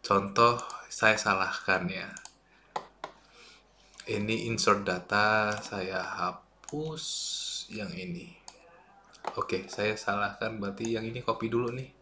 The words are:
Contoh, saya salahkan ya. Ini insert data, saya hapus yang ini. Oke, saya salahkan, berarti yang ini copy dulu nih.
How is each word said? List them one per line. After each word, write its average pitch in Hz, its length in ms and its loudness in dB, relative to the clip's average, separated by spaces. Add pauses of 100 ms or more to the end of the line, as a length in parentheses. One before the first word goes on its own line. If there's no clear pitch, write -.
Contoh, 117 560 4 (240)
saya 107 320 6
salahkan 95 720 2
ya. 92 240 -8 (1900)
Ini 110 400 0
insert 104 400 4
data, 107 720 4
saya 95 400 -4
hapus 92 1040 -6 (720)
yang 101 160 -4
ini. 87 480 -8 (960)
Oke, 95 320 -2
saya 107 320 0
salahkan, 104 640 -2
berarti 113 320 -2
yang 110 80 -2
ini 117 240 -6
copy 113 240 0
dulu 120 240 0
nih. 131 160 -10 (120)